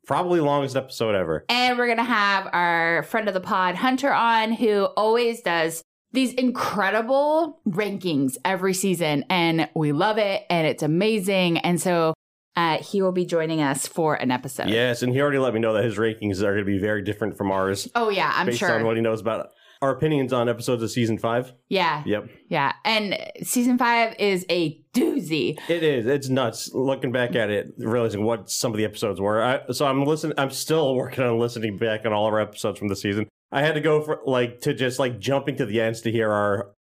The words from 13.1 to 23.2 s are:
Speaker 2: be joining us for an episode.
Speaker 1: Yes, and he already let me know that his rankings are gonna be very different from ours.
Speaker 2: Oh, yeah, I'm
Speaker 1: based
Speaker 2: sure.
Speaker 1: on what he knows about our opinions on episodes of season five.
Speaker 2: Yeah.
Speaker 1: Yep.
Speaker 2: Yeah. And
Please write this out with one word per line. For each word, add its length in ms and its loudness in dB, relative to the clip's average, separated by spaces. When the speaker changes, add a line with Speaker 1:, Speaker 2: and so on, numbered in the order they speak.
Speaker 2:
be 140 0
joining 340 0
us 280 0
for 260 0
an 160 -2
episode. 380 -4
Speaker 1:
Yes, 340 0
and 100 0
he 80 2
already 180 2
let 160 0
me 60 0
know 120 2
that 120 2
his 120 -2
rankings 440 -2
are 140 2
gonna 100 0
be 140 0
very 240 0
different 340 -4
from 140 -2
ours. 460 0
Speaker 2:
Oh, 140 0
yeah, 240 0
I'm 120 0
Speaker 1:
based 140 -2
Speaker 2:
sure. 120 2
Speaker 1:
on 120 0
what 120 2
he 60 0
knows 180 0
about 280 -4
our 80 2
opinions 420 0
on 160 2
episodes 340 -2
of 80 -2
season 280 0
five. 340 -2
Speaker 2:
Yeah. 380 0
Speaker 1:
Yep. 220 -2
Speaker 2:
Yeah. 240 0
And 320 0